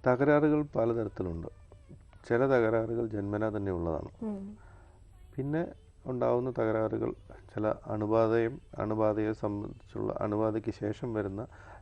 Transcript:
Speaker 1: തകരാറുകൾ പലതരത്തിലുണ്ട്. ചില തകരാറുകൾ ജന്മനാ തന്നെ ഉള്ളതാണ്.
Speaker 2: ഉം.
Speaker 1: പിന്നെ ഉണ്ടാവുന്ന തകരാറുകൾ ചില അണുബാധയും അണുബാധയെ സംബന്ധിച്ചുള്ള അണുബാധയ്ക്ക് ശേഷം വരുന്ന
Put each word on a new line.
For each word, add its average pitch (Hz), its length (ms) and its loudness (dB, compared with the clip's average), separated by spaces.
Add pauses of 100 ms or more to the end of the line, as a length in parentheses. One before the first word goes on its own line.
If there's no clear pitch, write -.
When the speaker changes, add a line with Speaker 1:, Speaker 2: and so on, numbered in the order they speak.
Speaker 1:
തകരാറുകൾ 147 560 4
പലതരത്തിലുണ്ട്. 110 840 -2 (800)
ചില 120 180 4
തകരാറുകൾ 117 600 4
ജന്മനാ 104 420 -2
തന്നെ 101 240 -2
ഉള്ളതാണ്. 85 380 -2 (140)
Speaker 2:
ഉം. 202 320 -8 (800)
Speaker 1:
പിന്നെ 147 300 -2 (400)
ഉണ്ടാവുന്ന 123 520 0
തകരാറുകൾ 110 560 0 (400)
ചില 107 200 0 (120)
അണുബാധയും 110 760 2 (180)
അണുബാധയെ 107 540 0
സംബന്ധിച്ചുള്ള 104 880 -6
അണുബാധയ്ക്ക് 107 500 0
ശേഷം 107 440 -6
വരുന്ന 101 320 -4 (360)